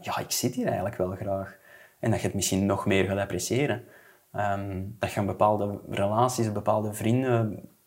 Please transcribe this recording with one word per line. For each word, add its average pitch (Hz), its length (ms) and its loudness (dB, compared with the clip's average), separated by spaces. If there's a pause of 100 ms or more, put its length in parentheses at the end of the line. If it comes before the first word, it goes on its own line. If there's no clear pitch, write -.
"Ja, - 180 -6
ik - 120 -8
zit 123 240 -2
hier 247 100 -2
eigenlijk 104 320 -2
wel 92 180 -2
graag." 98 420 -6 (420)
En 117 120 0
dat 104 80 0
je - 60 -2
het 92 100 -2
misschien 95 300 2
nog 98 200 0
meer 98 200 4
gaat 98 120 0
appreciëren. 104 640 -2 (480)
Ehm, 98 520 -4 (160)
dat 98 140 -2
je - 60 0
aan 104 60 2
bepaalde 101 540 2 (100)
relaties, 107 640 2
bepaalde 107 420 0
vrienden, 113 760 2 (180)